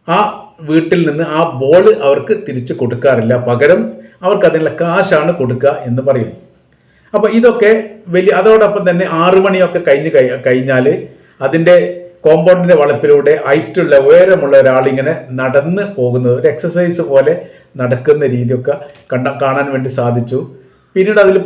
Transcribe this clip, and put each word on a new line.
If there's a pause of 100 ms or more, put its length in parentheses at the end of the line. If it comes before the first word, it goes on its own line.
(160)
ആ (520)
വീട്ടിൽ
നിന്ന് (120)
ആ (200)
ബോൾ (220)
അവർക്ക് (120)
തിരിച്ച്
കൊടുക്കാറില്ല, (140)
പകരം (440)
അവർക്ക്
അതിനുള്ള (120)
കാശാണ്
കൊടുക്കുക (160)
എന്ന്
പറയുന്നു. (800)
അപ്പോൾ (100)
ഇതൊക്കെ (420)
വലിയ,
അതോടൊപ്പം
തന്നെ (160)
ആറ്
മണിയൊക്കെ
കഴിഞ്ഞ്
കഴി-,
കഴിഞ്ഞാൽ (600)
അതിൻ്റെ (520)
കോമ്പൗണ്ടിൻ്റെ
വളപ്പിലൂടെ (140)
ഹൈറ്റുള്ള (100)
ഉയരമുള്ള
ഒരാളിങ്ങനെ (260)
നടന്ന് (140)
പോകുന്നത്,
ഒരു
എക്സർസൈസ്
പോലെ (460)
നടക്കുന്ന
രീതിയൊക്കെ (380)
കണ്ട, (160)
കാണാൻ
വേണ്ടി
സാധിച്ചു. (580)
പിന്നീട്
അതിൽ